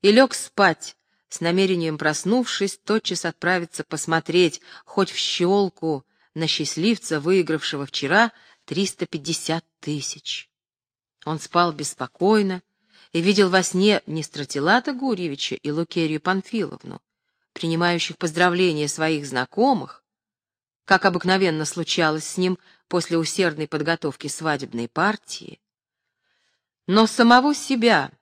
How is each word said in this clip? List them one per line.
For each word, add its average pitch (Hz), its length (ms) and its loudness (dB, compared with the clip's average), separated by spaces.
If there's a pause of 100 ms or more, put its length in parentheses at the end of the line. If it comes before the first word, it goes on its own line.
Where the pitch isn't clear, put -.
и 202 100 6
лег 247 220 6
спать, - 600 0 (340)
с - 100 -14
намерением, 170 580 0
проснувшись, 196 800 -2
тотчас 208 460 -4
отправиться 170 600 -4
посмотреть 160 760 0 (240)
хоть - 260 -2
в - 60 -12
щелку 175 920 -2 (280)
на 160 120 -4
счастливца, 160 760 -2
выигравшего 156 640 0
вчера 190 480 0 (320)
триста 185 400 -4
пятьдесят 160 580 -6 (160)
тысяч. - 720 -10 (760)
Он 156 160 -6
спал 175 320 2
беспокойно 185 920 0 (520)
и 165 80 0
видел 190 280 4
во 185 140 4
сне 196 440 2
не 156 160 -6
Стратилата 156 680 -2
Гурьевича 208 640 -4
и - 160 -8
Лукерью 156 480 -2
Панфиловну, 185 800 -4 (520)
принимающих 165 640 -2
поздравления 175 720 0
своих 156 360 -2
знакомых, 135 800 -2 (800)
как 190 220 4
обыкновенно 175 580 2
случалось 156 640 -2
с - 100 -10
ним 185 240 0 (300)
после 170 280 -2
усердной 156 520 -2
подготовки 156 580 -4
свадебной 131 640 -6
партии, - 720 -6 (1300)
но 214 200 6
самого 254 480 6
себя 226 560 2 (100)